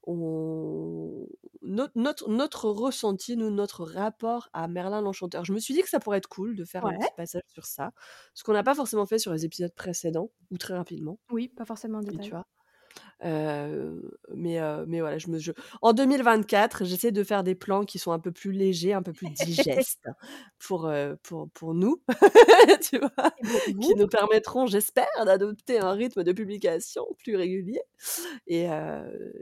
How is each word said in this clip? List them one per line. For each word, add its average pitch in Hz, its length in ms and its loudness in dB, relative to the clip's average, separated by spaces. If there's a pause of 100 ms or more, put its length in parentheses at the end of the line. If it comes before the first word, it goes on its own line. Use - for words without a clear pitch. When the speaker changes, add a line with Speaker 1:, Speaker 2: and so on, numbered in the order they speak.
Speaker 1:
on, 160 1200 -6 (340)
notre, 233 340 -4
notre, 233 340 -4
notre 233 400 -2
ressenti, 226 680 -4
nous, 220 140 -2
notre 202 340 -4
rapport 220 680 -6
à 165 140 -6
Merlin 185 340 -4
l'Enchanteur. 185 440 -6
Je 190 80 -2
me 214 60 -2
suis 240 140 -6
dit 339 80 2
que 381 80 0
ça 294 100 0
pourrait 202 180 -2
être 190 120 -6
cool 208 260 -8
de 170 100 -10
faire 185 200 -8
un 190 80 -2
Speaker 2:
Ouais. 180 40 -8
Speaker 1:
petit - 180 -2
passage 170 320 -8
sur - 180 -20
ça, - 260 -10 (420)
ce - 100 -20
qu'on 220 100 2
n'a 202 100 2
pas 269 120 2
forcément 220 300 -2
fait 220 140 0
sur 202 140 -6
les 160 120 -4
épisodes 170 280 -6
précédents, 175 580 -6 (200)
ou 180 60 -8
très - 180 -8
rapidement. 170 440 -10 (120)
Speaker 2:
Oui, 240 180 -4
pas 240 160 -14
forcément 220 340 -10
en - 20 -6 (100)
Speaker 1:
Et 165 80 -8
tu 202 100 -12
Speaker 2:
détail. 220 60 -12
Speaker 1:
vois ? 175 100 -10 (800)
Heu, 151 880 -6 (240)
mais, 165 240 -4
heu, 156 280 -4
mais 165 140 -4
voilà, 151 160 -4
je 160 120 -10
me, 165 100 -4
je... 156 120 -8 (300)
en 226 120 6
deux 269 120 4
mille 262 180 4
vingt-quatre, 220 600 4
j'essaie 185 260 -2
de 202 120 0
faire 196 200 0
des 185 120 0
plans 196 300 -2
qui 190 140 -10
sont 175 120 -4
un 165 80 -2
peu 170 120 -8
plus 196 200 -8
légers, 190 420 0
un 196 100 -2
peu 175 100 -10
plus 170 160 -10
Speaker 2:
<laughs> - 0 -
Speaker 1:
digestes - 760 -2 (520)
pour, 165 280 -6
heu, 147 360 -4
pour, 156 280 -12
pour 165 220 -8
nous, 202 340 0
<laughs> 403 840 10
tu 247 100 0
vois ? - 380 0
Speaker 2:
Et 226 80 -10
pour 508 160 2 (180)
Speaker 1:
Qui 294 140 4
Speaker 2:
vous ? - 40 2
Speaker 1:
nous 202 100 6
permettront, 214 600 2
j'espère, 208 400 2 (180)
d'adopter 208 540 2
un 190 140 0
rythme 214 300 -2
de 175 100 2
publication 196 720 -2 (140)
plus 226 160 -4
régulier 185 460 -2 (680)
et 170 220 0
heu, 156 720 -8